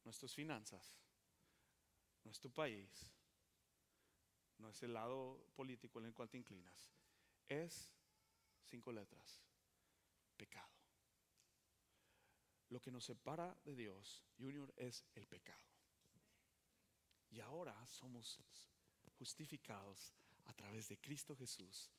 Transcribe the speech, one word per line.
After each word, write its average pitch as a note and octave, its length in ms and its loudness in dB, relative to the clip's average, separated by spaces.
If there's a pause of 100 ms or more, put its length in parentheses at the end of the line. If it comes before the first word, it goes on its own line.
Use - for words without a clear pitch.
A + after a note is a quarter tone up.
no A#2 60 -6
es - 80 -4
tus B2 160 0
finanzas, B2 680 2 (1200)
no A2 60 -6
es G#2 80 -4
tu B2+ 140 -2
país, G#2+ 580 4 (1500)
no A2 100 -6
es G#2+ 140 -4
el A#2+ 100 4
lado B2+ 640 4
político B2+ 440 0
en A2+ 80 2
el A2+ 60 0
cual A#2 160 0
te - 80 -2
inclinas. F#2+ 560 -6 (560)
Es E3 420 4 (760)
cinco A#2+ 280 0
letras. - 480 -2 (960)
Pecado. - 360 -6 (2000)
Lo B2 100 2
que C3 100 -2
nos B2 140 0
separa D#3+ 580 2
de C#3+ 140 -2
Dios, G#2 480 -2 (140)
Junior, C3+ 380 0
es - 280 0 (100)
el G#2 140 -8
pecado. - 340 -8 (1700)
Y A2 80 -6
ahora A#2+ 480 0
somos - 540 -2 (800)
justificados A#2 920 -2 (340)
a A2+ 80 -6
través G#2+ 340 -2
de G2+ 100 -2
Cristo C#3+ 380 0
Jesús. G2 640 -2